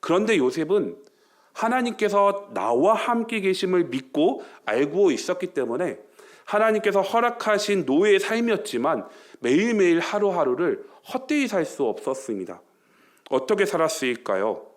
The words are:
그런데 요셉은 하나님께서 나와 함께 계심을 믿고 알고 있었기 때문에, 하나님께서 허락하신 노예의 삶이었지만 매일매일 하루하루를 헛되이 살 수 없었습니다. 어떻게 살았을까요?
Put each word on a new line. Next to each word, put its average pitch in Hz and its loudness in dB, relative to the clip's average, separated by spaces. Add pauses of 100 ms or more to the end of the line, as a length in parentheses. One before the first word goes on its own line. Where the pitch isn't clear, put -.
그런데 208 0
요셉은 151 0 (560)
하나님께서 214 0
나와 127 2
함께 226 -2
계심을 185 0
믿고 143 -2 (220)
알고 147 2
있었기 180 -4
때문에, 151 -4 (480)
하나님께서 208 2
허락하신 208 0
노예의 190 4
삶이었지만 190 -2 (320)
매일매일 175 4
하루하루를 170 0 (320)
헛되이 269 -2
살 185 0
수 - -4
없었습니다. 107 -6 (680)
어떻게 196 0
살았을까요? 120 -2 (100)